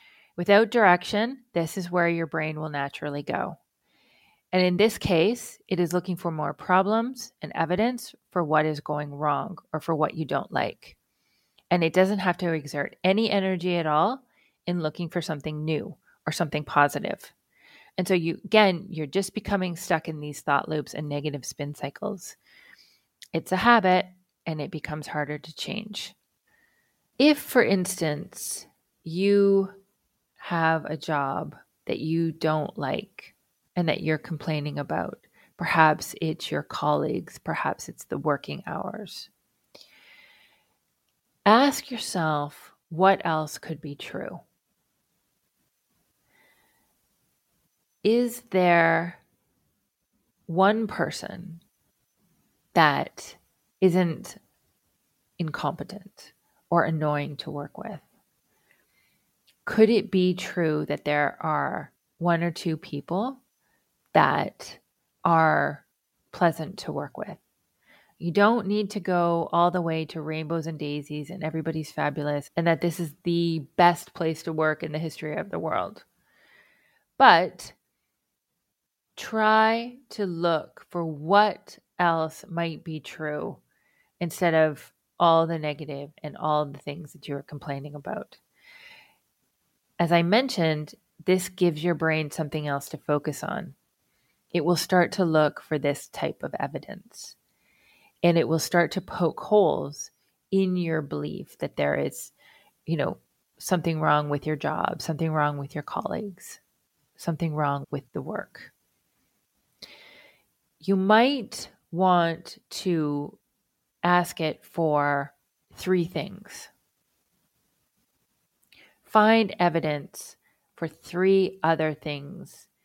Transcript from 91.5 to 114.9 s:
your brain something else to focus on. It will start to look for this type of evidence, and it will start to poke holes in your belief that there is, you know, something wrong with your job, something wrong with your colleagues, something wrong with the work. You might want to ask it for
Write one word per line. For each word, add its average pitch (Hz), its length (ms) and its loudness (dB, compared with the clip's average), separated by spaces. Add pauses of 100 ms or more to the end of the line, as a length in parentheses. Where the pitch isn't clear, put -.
your 175 100 2
brain 156 360 0
something 151 360 -4
else 139 220 -4
to - 80 -12
focus 147 480 -2
on. - 300 -8 (760)
It 165 140 0
will 170 120 4
start 180 360 2
to 185 140 0
look 156 340 2
for - 180 -4
this 139 300 -4
type - 340 -8
of 143 160 -8
evidence, - 800 -10 (840)
and 170 160 6
it 120 100 2
will 160 100 0
start 170 340 0
to 185 100 -4
poke - 380 -4
holes 147 720 2 (400)
in 190 260 2
your 160 260 -2
belief 147 560 -8
that - 180 -8
there 147 200 0
is, - 360 -6 (540)
you 160 100 -2
know, - 220 -4 (400)
something 165 420 -2
wrong 151 300 2
with 143 160 -2
your 156 100 -2
job, - 460 -4
something 160 280 -2
wrong 147 280 0
with 139 160 -10
your 147 80 -6
colleagues, - 800 -8 (560)
something 160 380 -4
wrong 143 360 -2
with 135 140 -8 (100)
the 143 80 -6
work. - 500 -12 (2000)
You 196 160 2
might 220 760 2 (200)
want 170 640 2 (140)
to 151 640 -2 (640)
ask 175 380 2
it 156 240 -4
for 143 680 0 (400)